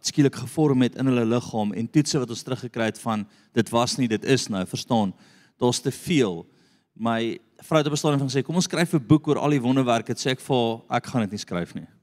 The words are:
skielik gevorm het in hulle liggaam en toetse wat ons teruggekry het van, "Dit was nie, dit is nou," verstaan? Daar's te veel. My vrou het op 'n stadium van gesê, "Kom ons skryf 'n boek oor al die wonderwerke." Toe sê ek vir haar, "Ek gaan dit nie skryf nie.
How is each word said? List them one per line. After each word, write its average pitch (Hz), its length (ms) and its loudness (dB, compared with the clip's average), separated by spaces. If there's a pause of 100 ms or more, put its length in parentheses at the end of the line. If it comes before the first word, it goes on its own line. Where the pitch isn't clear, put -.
skielik 139 380 2
gevorm 135 420 2
het 120 160 -2
in 131 80 0
hulle 123 220 2
liggaam 113 480 -2
en 113 180 -4
toetse 151 240 2
wat 117 160 -6
ons - 80 -12
teruggekry 120 480 -4
het - 80 -8
van, 107 240 -4 (320)
"Dit 113 160 0
was 117 240 2
nie, 120 160 0
dit 107 140 -2
is 131 260 2
nou," 95 160 -2
verstaan? 104 480 -2 (460)
Daar's 123 180 2
te 135 160 -6
veel. 104 480 0 (560)
My 113 380 -2 (280)
vrou 160 140 2
het 147 80 2
op 147 60 -2
'n 151 40 -2
stadium 147 220 2
van 139 100 -2
gesê, 135 140 -2
"Kom 160 120 -4
ons 180 80 2
skryf 165 300 -2
'n 135 140 0
boek 156 200 4
oor 147 100 2
al 143 120 0
die 143 120 2
wonderwerke." 123 520 2
Toe - 100 -8
sê 135 80 0
ek 127 80 -2
vir - 160 -2
haar, 117 420 0
"Ek - 80 -4
gaan 127 160 -2
dit 98 100 -2
nie 104 80 -8
skryf - 340 -6
nie. 80 140 -12 (160)